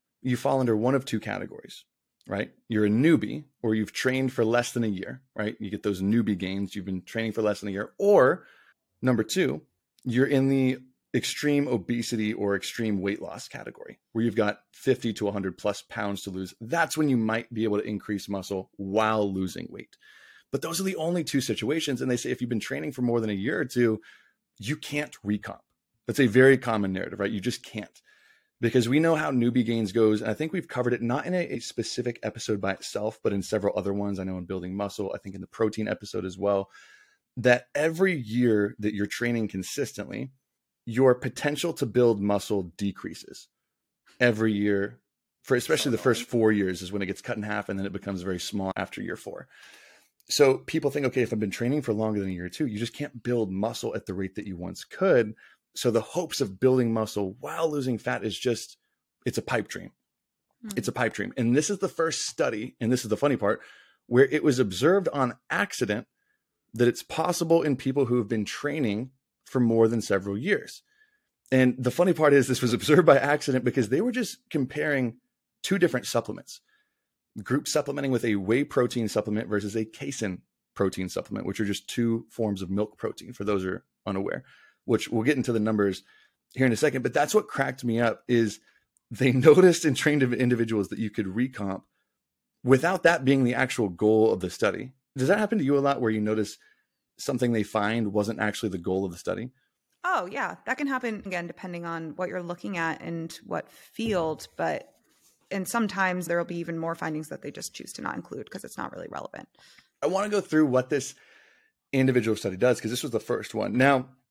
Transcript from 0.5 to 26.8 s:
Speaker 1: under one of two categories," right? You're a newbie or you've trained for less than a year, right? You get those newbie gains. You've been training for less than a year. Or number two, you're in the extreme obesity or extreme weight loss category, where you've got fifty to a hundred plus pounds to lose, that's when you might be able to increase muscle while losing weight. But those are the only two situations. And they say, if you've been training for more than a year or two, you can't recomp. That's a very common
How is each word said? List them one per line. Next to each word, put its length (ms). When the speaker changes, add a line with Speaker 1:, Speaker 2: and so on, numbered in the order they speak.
Speaker 1:
under 160
one 200
of 100
two 140
categories," 680
right? 240
You're 180
a 40
newbie 560
or 140
you've 180
trained 400
for 120
less 260
than 120
a 40
year, 340
right? 240
You 100
get 140
those 180
newbie 360
gains. 380
You've 100
been 180
training 300
for 80
less 180
than 100
a 40
year. 240
Or 480
number 220
two, 380
you're 220
in 240
the 280
extreme 540
obesity 640
or 220
extreme 460
weight 200
loss 260
category, 520
where 140
you've 100
got 240
fifty 400
to 140
a 40
hundred 260
plus 320
pounds 340
to 60
lose, 300
that's 380
when 120
you 80
might 360
be 100
able 140
to 100
increase 420
muscle 480
while 560
losing 380
weight. 260
But 100
those 180
are 40
the 140
only 260
two 180
situations. 600
And 80
they 80
say, 140
if 100
you've 80
been 100
training 340
for 80
more 180
than 100
a 40
year 260
or 60
two, 360
you 200
can't 380
recomp. 340
That's 140
a 60
very 300
common 360